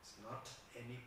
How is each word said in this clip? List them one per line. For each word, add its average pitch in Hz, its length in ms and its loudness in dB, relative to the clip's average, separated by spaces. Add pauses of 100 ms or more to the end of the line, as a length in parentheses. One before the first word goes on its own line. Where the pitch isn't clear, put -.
It's - 140 -8 (100)
not - 240 4 (260)
any 120 320 2